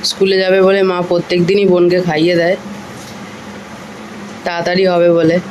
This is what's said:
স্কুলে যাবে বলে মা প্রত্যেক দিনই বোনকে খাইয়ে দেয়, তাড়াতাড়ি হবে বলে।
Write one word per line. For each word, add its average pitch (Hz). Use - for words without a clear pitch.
স্কুলে 190
যাবে 190
বলে 190
মা 180
প্রত্যেক 175
দিনই 202
বোনকে 180
খাইয়ে 170
দেয়, 170
তাড়াতাড়ি 180
হবে 175
বলে। 170